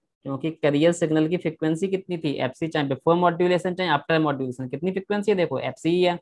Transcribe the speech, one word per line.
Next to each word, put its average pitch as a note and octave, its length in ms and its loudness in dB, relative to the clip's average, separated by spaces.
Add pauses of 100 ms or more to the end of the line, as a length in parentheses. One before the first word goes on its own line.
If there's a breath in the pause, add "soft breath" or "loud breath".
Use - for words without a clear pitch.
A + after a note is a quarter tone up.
(260)
क्योंकि C#3 280 -4
career D3+ 400 4
signal D#3 340 0
की F3 100 -2
frequency D#3+ 500 -4
कितनी F#3 300 -4
थी? D#3+ 180 -2
एफ़सी C3 320 -4
चाहे D#3 200 -2
before D3+ 320 2
modulation F3+ 540 2
चाहे F3+ 180 -2
after D#3 300 2
modulation, C3 500 -4
कितनी D#3+ 200 -4
frequency G3+ 400 -2
है? G3 60 2
देखो D#3+ 240 0
एफ़सी C3 280 -4
ही F3+ 140 2
है। F3 180 2